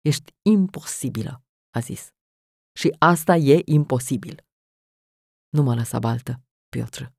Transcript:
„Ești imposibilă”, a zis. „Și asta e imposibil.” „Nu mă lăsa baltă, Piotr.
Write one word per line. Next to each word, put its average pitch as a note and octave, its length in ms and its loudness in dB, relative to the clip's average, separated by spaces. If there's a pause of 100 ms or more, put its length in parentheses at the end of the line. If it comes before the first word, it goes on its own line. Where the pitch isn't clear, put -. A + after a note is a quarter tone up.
„Ești - 400 -4
imposibilă”, F#3 1000 -2 (260)
a A#2 100 -4
zis. - 320 -10 (600)
„Și - 240 -2
asta E3+ 380 4
e D3 300 6
imposibil.” D3 800 -2 (1040)
„Nu D3 140 2
mă A#2+ 120 2
lăsa A#2 240 -4
baltă, A#2 420 -4 (280)
Piotr. A#2+ 340 -10 (160)